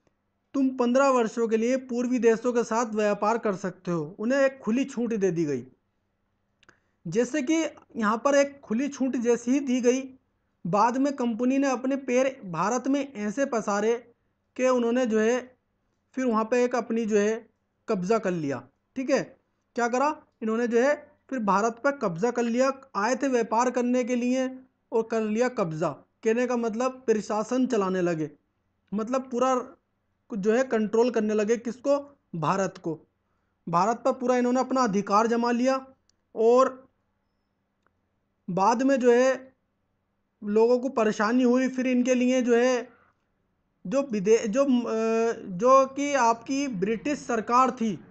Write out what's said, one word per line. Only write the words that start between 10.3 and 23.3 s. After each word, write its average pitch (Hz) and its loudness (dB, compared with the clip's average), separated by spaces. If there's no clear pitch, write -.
बाद 220 2
में 277 0
कंपनी 247 0
ने 277 2
अपने 262 -2
पैर 262 0
भारत 196 -2
में 277 -2
ऐसे 208 -4
पसारे 220 -2
कि 254 0
उन्होंने 247 2
जो 220 0
है 247 -2
फिर 262 -4
वहाँ 220 0
पे 247 2
एक 247 0
अपनी 233 -2
जो 214 2
है 220 0
कब्जा 208 0
कर 196 -2
लिया। 139 -6
ठीक 262 -6
है, 226 -2
क्या 240 0
करा 277 -2
इन्होंने? 226 -2
जो 226 2
है 294 0
फिर 262 -6
भारत 214 0
पर 277 2
कब्जा 226 -2
कर 240 -2
लिया। 262 0
आए 233 0
थे 285 -2
व्यापार 233 0